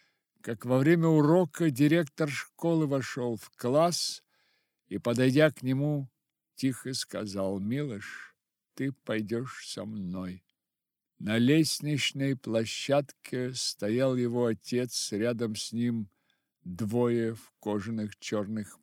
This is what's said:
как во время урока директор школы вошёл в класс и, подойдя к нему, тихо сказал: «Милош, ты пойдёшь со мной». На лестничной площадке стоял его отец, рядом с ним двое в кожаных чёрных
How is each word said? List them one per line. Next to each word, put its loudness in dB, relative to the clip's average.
как -8
во 2
время 6
урока 4
директор 2
школы 0
вошёл -2
в -12
класс 0
и, -6
подойдя 4
к -14
нему, 0
тихо -4
сказал: -6
«Милош, -8
ты -4
пойдёшь -6
со -10
мной». -8
На 0
лестничной 0
площадке -2
стоял 0
его 0
отец, -2
рядом -2
с -8
ним -2
двое 0
в -18
кожаных -4
чёрных -6